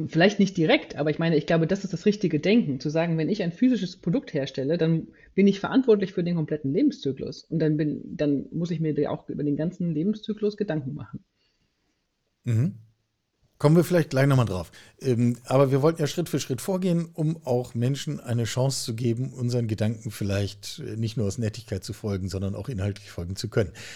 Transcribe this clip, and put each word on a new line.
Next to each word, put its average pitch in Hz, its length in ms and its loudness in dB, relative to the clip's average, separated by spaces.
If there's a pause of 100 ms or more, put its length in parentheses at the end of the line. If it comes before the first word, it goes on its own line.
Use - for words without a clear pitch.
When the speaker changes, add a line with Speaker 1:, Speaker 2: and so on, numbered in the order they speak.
Speaker 1:
vielleicht 185 320 4
nicht 196 180 2
direkt, 190 380 2
aber 151 140 0
ich 151 100 -2
meine, 165 160 2
ich 156 100 0
glaube, 165 220 2
das 196 160 -2
ist 190 100 -8
das - 120 -4
richtige 170 340 2
Denken, 165 400 2
zu 156 100 -4
sagen, 160 280 0
wenn 156 120 0
ich 202 140 -2
ein 170 80 -4
physisches 220 460 0
Produkt 208 360 -2
herstelle, 139 440 -2
dann 165 320 2 (260)
bin 196 120 6
ich 196 120 4
verantwortlich 226 540 4
für 175 100 -2
den 175 120 0
kompletten 151 380 -2
Lebenszyklus. 151 720 -2
Und - 160 -4
dann 156 180 2
bin, 151 240 -2 (160)
dann 147 340 0
muss 170 200 -4
ich 160 80 -4
mir 156 160 0
da - 140 0
auch - 200 -8
über - 140 -6
den 147 140 0
ganzen 170 360 -2
Lebenszyklus 208 640 -2
Gedanken 151 360 -4
machen. - 300 -12 (1200)
Speaker 2:
Mhm. 123 300 0 (840)
Kommen 151 160 6
wir 175 80 8
vielleicht 175 280 2
gleich 135 160 4
nochmal 131 180 6
drauf. 90 260 -4 (300)
Ähm, 120 440 2
aber 131 260 4
wir 135 100 2
wollten 160 180 2
ja 151 60 0
Schritt 165 240 -4
für 147 100 0
Schritt 131 220 -6
vorgehen, 180 520 0
um 160 300 -2
auch 123 300 -2
Menschen 135 460 -2
eine 117 240 -2
Chance 127 420 -2
zu 117 100 -6
geben, 123 380 -2
unseren 120 340 -2
Gedanken 110 440 -2
vielleicht, 98 680 -4
äh, 107 160 -10
nicht 113 220 -4
nur 107 80 0
aus 98 140 -4
Nettigkeit 107 440 -6
zu 107 100 -8
folgen, 98 360 -4
sondern 95 240 -4
auch - 160 -10
inhaltlich 101 400 -4
folgen 87 260 -8
zu - 140 -6
können. 101 220 0 (240)